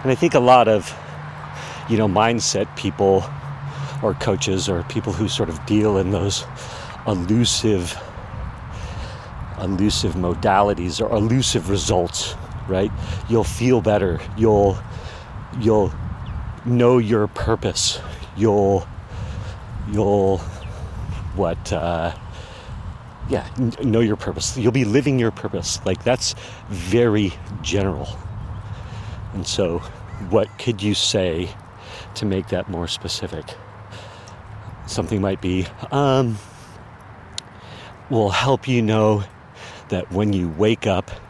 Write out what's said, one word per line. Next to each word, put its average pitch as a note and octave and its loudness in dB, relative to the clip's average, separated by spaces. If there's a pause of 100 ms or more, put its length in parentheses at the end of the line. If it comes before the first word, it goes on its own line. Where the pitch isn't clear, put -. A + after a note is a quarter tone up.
And C3+ 2
I B2+ 4
think E3 2
a C#3+ 8
lot B2 8
of, G#2+ 2 (960)
you A2+ 4
know, G#3+ 4
mindset G#2+ 4
people F#2+ 4 (800)
or G#2+ 2
coaches F#2+ 0
or F2 0
people G#2 -4
who G2 0
sort F#2+ -2
of D#2+ -8
deal G#2+ 4
in F#2 2
those G2 0 (640)
elusive, G#2 2 (1600)
elusive F#2+ 0
modalities F2+ 2
or A2 0
elusive A2 2
results, F2+ 0 (320)
right? F#2+ 2 (380)
You'll A2+ 4
feel B2 4
better. G2 4 (160)
You'll, G2+ 6 (800)
you'll G#2+ 4 (720)
know A#2+ 8
your G#2+ 4
purpose. - 0 (340)
You'll, G2+ 4 (1040)
you'll, G2+ 4 (1000)
what, E2+ -2
uh, E2+ 0 (1160)
yeah, A#2 0 (120)
n-, A#2+ 0 (100)
know A#2 4
your G#2+ 2
purpose. - -4
You'll B2 2
be C3 4
living B2+ 2
your A2+ 2
purpose. - -6
Like, F#2+ -2
that's - 0 (340)
very G#2 2 (300)
general. F#2 -2 (1200)
And F#2+ -6
so E2+ 0 (500)
what G#2+ 4 (120)
could G#2 -2
you G#2 2
say F#2 0 (640)
to - -6
make F#2+ 0
that F2+ -2
more F2 -4
specific? - -8 (1300)
Something G2+ -2
might F#2+ 0
be, F#2 0 (260)
um, C3+ 2 (1700)
will A2 4
help B2 2
you B2 4
know G#2+ 4 (680)
that F#2 -4
when G2+ 2
you F2+ 2
wake G#2 2
up G2 0 (200)